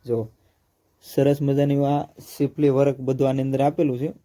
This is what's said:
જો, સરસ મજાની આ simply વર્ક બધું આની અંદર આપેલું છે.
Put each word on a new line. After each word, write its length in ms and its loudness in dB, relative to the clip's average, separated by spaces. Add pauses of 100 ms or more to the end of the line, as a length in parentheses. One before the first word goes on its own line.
જો, 120 -2 (880)
સરસ 420 2
મજાની 300 2 (140)
આ 100 0 (300)
simply 460 0
વર્ક 200 2 (100)
બધું 220 0
આની 160 -2
અંદર 200 -2
આપેલું 360 0
છે. 80 -4 (160)